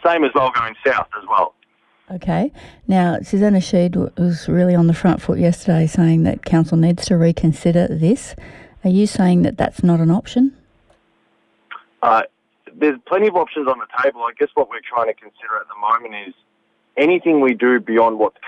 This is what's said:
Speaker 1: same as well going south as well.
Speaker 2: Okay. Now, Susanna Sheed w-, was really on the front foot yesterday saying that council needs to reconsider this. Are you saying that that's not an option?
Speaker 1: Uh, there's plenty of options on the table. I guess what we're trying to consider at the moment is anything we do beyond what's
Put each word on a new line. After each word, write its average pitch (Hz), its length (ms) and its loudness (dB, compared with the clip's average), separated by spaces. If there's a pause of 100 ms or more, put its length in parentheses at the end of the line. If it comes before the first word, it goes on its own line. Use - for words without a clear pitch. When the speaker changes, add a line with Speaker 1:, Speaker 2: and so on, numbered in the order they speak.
Speaker 1:
same 170 200 2
as 143 100 0
well 131 160 0
going 117 240 -4 (100)
south 127 320 0
as 101 140 -14
well. 98 240 0 (560)
Speaker 2:
Okay. 185 420 -4 (360)
Now, 180 340 0
Susanna 202 380 2
Sheed 180 320 0
w-, 175 260 -4
was 175 320 -2
really 180 240 2
on 170 140 4
the 165 80 4
front - 260 0
foot - 160 -4
yesterday 170 480 0
saying 165 380 2
that - 200 -2
council 165 320 0
needs 170 300 0
to 190 100 0
reconsider 170 720 2
this. 160 480 -2 (480)
Are 190 60 2
you 196 160 4
saying 180 380 2
that - 140 -2
that's - 260 -4
not 170 160 4
an 165 100 2
option? 247 480 0 (1400)
Speaker 1:
Uh, 113 220 2 (500)
there's 139 320 -2
plenty 196 220 0
of 185 80 -2
options 156 320 -4
on 131 100 -2
the 113 100 -12 (140)
table. 123 200 -2
I 117 180 -6
guess 147 160 -2
what 139 160 -2
we're 113 80 -12
trying 117 280 -6
to 110 60 -4
consider 107 460 -12
at 95 80 -14
the 104 120 -20
moment 107 480 -4
is 90 60 -18 (640)
anything 160 440 2
we 131 120 2
do 120 260 2
beyond 113 400 0
what's 104 180 -2 (100)